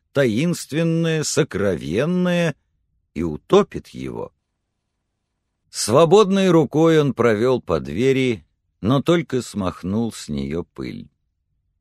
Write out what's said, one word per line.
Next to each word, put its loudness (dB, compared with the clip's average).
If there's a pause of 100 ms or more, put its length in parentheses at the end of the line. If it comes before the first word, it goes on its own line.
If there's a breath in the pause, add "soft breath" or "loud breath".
(140)
таинственное, -2
сокровенное -2 (580)
и -6
утопит -2
его. -12 (1400)
Свободной 4
рукой 4
он 0
провёл 2
по -2
двери, -2 (360)
но 0
только 0
смахнул -6
с -18
неё -6
пыль. -12 (720)